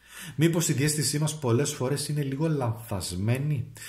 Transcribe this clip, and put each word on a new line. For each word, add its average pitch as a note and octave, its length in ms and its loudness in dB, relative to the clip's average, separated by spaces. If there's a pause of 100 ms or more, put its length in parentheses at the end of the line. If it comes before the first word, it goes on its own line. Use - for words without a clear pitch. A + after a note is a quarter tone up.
(360)
Μήπως E3 340 4
η D3+ 40 4
διαίσθησή D3 460 2
μας D3+ 200 0
πολλές B2 340 2
φορές C3+ 340 -2
είναι D3 160 -2
λίγο C3+ 240 -2
λανθασμένη; A#2 1200 -2 (180)